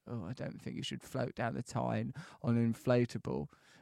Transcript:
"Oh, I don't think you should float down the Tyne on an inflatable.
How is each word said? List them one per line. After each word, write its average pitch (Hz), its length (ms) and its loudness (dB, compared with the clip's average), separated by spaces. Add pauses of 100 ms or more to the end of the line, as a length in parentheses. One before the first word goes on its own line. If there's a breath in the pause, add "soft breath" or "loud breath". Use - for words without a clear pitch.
"Oh, 117 200 -4
I 127 60 -6
don't - 280 -8
think - 140 -6
you - 60 -6
should - 200 -6
float - 320 -4
down 123 200 -2
the 127 80 -2
Tyne 120 500 0 (300 loud breath)
on 117 140 4
an 117 180 6
inflatable. 123 760 2 (320 soft breath)